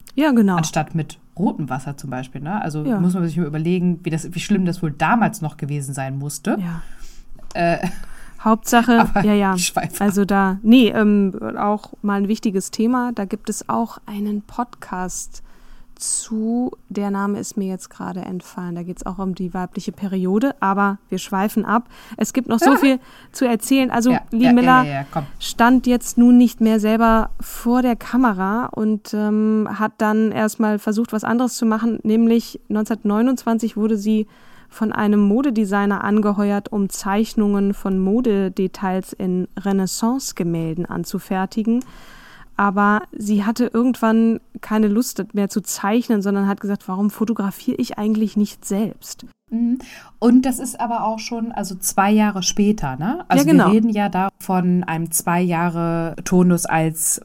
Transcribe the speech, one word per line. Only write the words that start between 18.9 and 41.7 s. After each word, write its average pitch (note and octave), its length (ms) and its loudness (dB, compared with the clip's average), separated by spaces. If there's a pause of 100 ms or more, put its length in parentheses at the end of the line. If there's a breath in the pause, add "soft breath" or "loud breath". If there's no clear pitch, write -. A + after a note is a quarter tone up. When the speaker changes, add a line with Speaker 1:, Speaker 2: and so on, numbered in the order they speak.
Speaker 1:
auch F#3 100 -8
um F#3+ 160 -4
die F3 220 -6
weibliche F#3 360 -6
Periode, G3 680 0
aber G3 400 2 (100)
wir F#3+ 80 -4
schweifen G3+ 480 -2
ab. A#3 240 0 (280 loud breath)
Es - 160 -2
gibt B3+ 140 -2
noch A3 120 2
so C4+ 160 6
Speaker 2:
<laughs> - 40 4
Speaker 1:
viel C4 200 4 (320 loud breath)
zu - 160 0
erzählen. B3+ 420 2
Also A#3+ 220 2
Speaker 2:
Ja, B3 180 2
Speaker 1:
Lee A3+ 160 2
Speaker 2:
ja, B3 80 8
Speaker 1:
Miller B3+ 300 6
Speaker 2:
ja, - 0 -
ja, C#3+ 160 -4
ja, C#3+ 100 -6
komm. D3+ 160 -4 (140)
Speaker 1:
stand B3 480 2
jetzt B3 320 0
nun B3 180 8
nicht A#3+ 240 4
mehr A3 180 4
selber A3 600 4
vor - 420 0
der B3 140 2
Kamera A3 720 0
und, G#3+ 480 -4
ähm, G#3+ 580 0
hat G#3+ 240 -2
dann G#3+ 340 2
erstmal G#3+ 460 0
versucht, G#3+ 360 -2
was G#3+ 100 -4
anderes A#3+ 320 0
zu - 100 -2
machen. A3 380 0
Nämlich A3+ 640 2
neunzehnhundertneunundzwanzig A3 1080 0
wurde G#3+ 220 0
sie G#3+ 300 0 (420 soft breath)
von G#3+ 220 -4
einem G#3 300 2
Modedesigner G3+ 840 2
angeheuert, G3+ 680 0
um G3+ 180 -2
Zeichnungen G3+ 840 0
von G3 240 -2
Modedetails F#3+ 1160 0
in F3+ 340 -2 (100)
Renaissance-Gemälden F#3 1300 -2
anzufertigen. G3 960 -4 (760 loud breath)